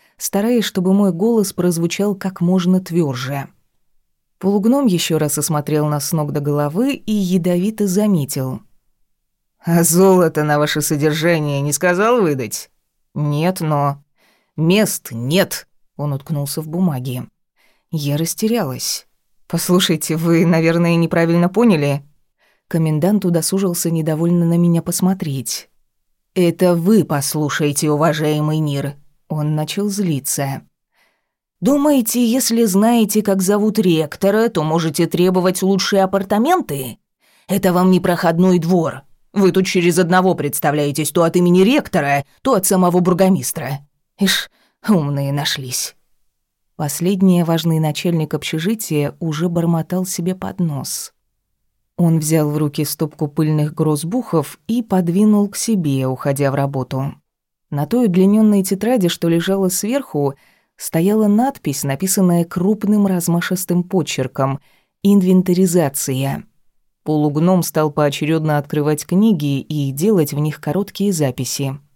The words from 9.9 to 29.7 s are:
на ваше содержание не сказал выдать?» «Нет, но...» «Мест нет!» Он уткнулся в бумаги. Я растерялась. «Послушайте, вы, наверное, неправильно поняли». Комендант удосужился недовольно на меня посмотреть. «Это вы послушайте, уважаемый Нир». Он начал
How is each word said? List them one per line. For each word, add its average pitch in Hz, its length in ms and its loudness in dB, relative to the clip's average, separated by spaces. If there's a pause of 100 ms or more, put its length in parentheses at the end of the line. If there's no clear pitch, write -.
на 147 160 2
ваше 147 220 0
содержание 151 800 0
не 147 100 -2
сказал 202 500 0
выдать?» 131 480 -4 (440)
«Нет, 151 480 -2
но...» 143 420 -2 (540)
«Мест 185 540 0
нет!» 131 560 -2 (280)
Он 147 160 -6
уткнулся 143 500 -6
в 156 60 -12
бумаги. 135 560 -2 (680)
Я 147 260 -2
растерялась. 170 880 -4 (400)
«Послушайте, 170 720 0
вы, 165 280 2
наверное, 170 520 2
неправильно 170 500 2
поняли». 156 560 2 (640)
Комендант 160 580 0
удосужился 175 640 0
недовольно 165 540 0
на 170 120 2
меня 170 240 2
посмотреть. 175 880 -4 (640)
«Это 175 400 2
вы 175 300 2
послушайте, 147 840 -2
уважаемый 151 680 0
Нир». 143 360 -4 (340)
Он 151 260 -2
начал 151 340 -4